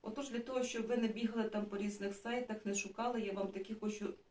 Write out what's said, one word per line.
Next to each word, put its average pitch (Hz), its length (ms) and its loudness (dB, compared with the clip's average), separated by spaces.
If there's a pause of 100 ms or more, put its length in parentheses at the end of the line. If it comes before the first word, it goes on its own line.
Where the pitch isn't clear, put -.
Отож, 262 280 -4
для 233 100 0
того, 254 240 0
щоб 226 220 0
ви 247 100 2
не 226 120 4
бігали 220 400 2
там 208 180 0
по 202 100 -4
різних 196 380 0
сайтах, 233 520 -2
не 202 80 2
шукали, 226 460 0
я 202 120 0
вам 190 160 0
такі 196 260 -4
хочу 208 400 -2 (160)